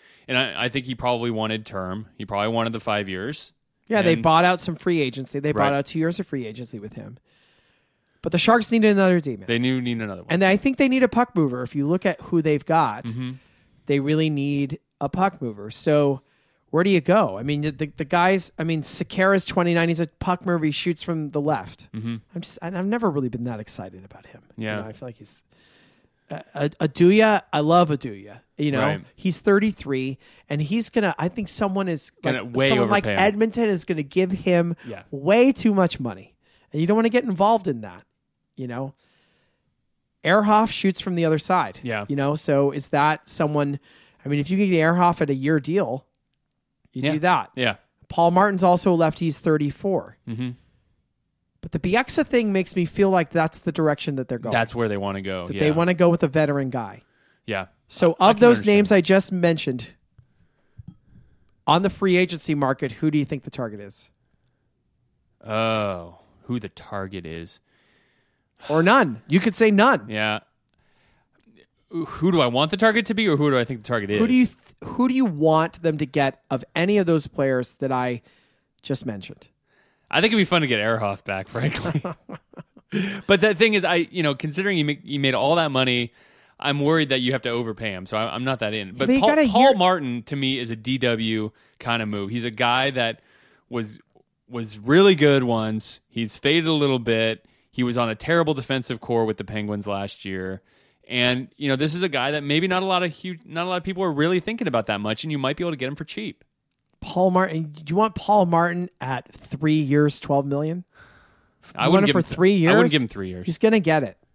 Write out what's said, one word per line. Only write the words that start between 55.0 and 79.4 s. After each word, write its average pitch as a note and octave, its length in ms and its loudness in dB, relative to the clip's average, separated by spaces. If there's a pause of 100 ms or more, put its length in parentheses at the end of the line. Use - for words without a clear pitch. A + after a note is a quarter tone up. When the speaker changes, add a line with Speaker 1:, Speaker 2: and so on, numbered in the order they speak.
Speaker 1:
go, F#2 240 -6
Speaker 2:
That G2 80 -10
Speaker 1:
yeah. G2 60 -6
Speaker 2:
they D3+ 100 2
wanna E3+ 240 2
go F3 140 4
with E3+ 160 2
a D#3 40 0
veteran C#3+ 420 0
guy. A2 320 -10 (440)
Speaker 1:
Yeah. F#2+ 200 -4 (240)
Speaker 2:
So E3 300 2
Speaker 1:
I F#3+ 100 8
Speaker 2:
of A3+ 60 2
Speaker 1:
can G#3 40 -12
Speaker 2:
those A#3+ 180 8
Speaker 1:
understand. G3+ 180 4
Speaker 2:
names G#3 160 4
I G3 80 6
just F#3+ 320 2
mentioned, D#3+ 600 -2 (1700)
on D#3+ 160 4
the G3 80 0
free F#3 260 0
agency F3 380 -2
market, C3+ 380 -2
who D#3 180 -2
do D3+ 80 0
you C#3+ 60 0
think C3+ 200 -8
the D#3 60 -12
target G#2+ 300 -10
is? - 300 -18 (1400)
Speaker 1:
Oh, G#2+ 720 -4 (260)
who B2 140 -6
the G#2+ 100 -10
target F#2+ 580 -12
is? E2 340 -14 (1080)
Speaker 2:
Or D#3+ 140 2
none. F3+ 460 4
You E3+ 120 2
could G3 140 0
say A3 160 4
none. G3+ 380 4
Speaker 1:
Yeah. G#2+ 320 -2 (1500)
Who E3+ 420 0
do E3 80 4
I B2+ 60 6
want C3+ 240 2
the G#3 60 -2
target G#3+ 300 4
to A#3 80 -2
be, G#3+ 140 0
or D3+ 80 4
who D3 140 2
do C3 80 4
I A#2+ 60 2
think A2+ 180 -8
the - 60 -14
target G#2+ 220 -2
is? G#2 80 2
Speaker 2:
Who A#3 80 4
do B3+ 80 2
you B3+ 120 6
th-, - 120 -12 (260)
who B3+ 240 0
do B3+ 60 0
you C4 100 2
want D#3+ 580 2
them D#3+ 160 0
to D3+ 80 -2
get C#3 440 -2
of C3 120 -4 (140)
any G3 220 2
of F#3 80 2
those D#3+ 200 2
players C3 500 -2
that C3+ 140 -6
I B2+ 300 -2 (640)
just - 240 -6
mentioned? G2+ 420 -12 (640)